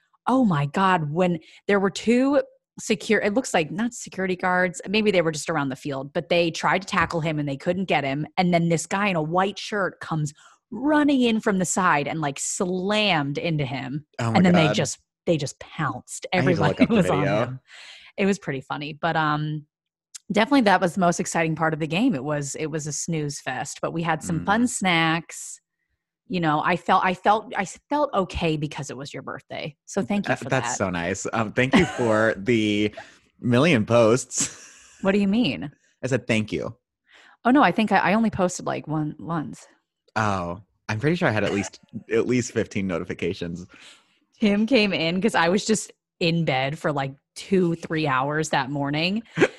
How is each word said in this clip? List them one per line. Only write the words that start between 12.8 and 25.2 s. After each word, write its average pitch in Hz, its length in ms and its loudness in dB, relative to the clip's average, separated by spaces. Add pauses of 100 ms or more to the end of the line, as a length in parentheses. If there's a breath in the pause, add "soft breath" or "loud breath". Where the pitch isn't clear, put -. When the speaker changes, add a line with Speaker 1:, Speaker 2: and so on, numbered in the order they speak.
Speaker 1:
into 151 280 -2
him. 131 400 -8 (140)
Speaker 2:
Oh 117 120 0
my 113 60 4
Speaker 1:
And 180 80 6
then 175 100 6
they 165 120 6
Speaker 2:
God. 107 80 0
Speaker 1:
just, - 240 -2 (260)
they 170 120 2
just 139 220 -6
pounced. - 720 -8
Speaker 2:
I 185 80 2
need 180 140 2
to - 60 -2
look - 180 0
Speaker 1:
Everybody 269 40 6
Speaker 2:
up - 60 2
the 233 60 2
Speaker 1:
<laughs> 208 60 4
was 175 80 2
on 147 120 0
Speaker 2:
video. 104 220 0
Speaker 1:
him. 127 160 -6 (580 loud breath)
It 202 80 0
was 196 140 0
pretty 135 220 -8
funny, 147 320 -8
but, 165 220 -2
um, 151 500 -2 (640)
definitely 240 300 4
that 202 200 6
was 175 140 0
the 202 60 -2
most 175 180 4
exciting 165 360 0
part 160 180 0
of 151 60 -6
the 160 80 -4
game. 190 280 0
It 123 80 -6
was, 147 320 -6
it 156 120 -6
was 151 200 -6
a 151 40 -6
snooze 151 480 -6
fest, 131 420 -8
but 147 120 -4
we 165 80 -4
had 165 220 -2
some 160 220 -4
fun 220 180 2
Speaker 2:
Mm. 247 60 0
Speaker 1:
snacks. 165 920 0 (680)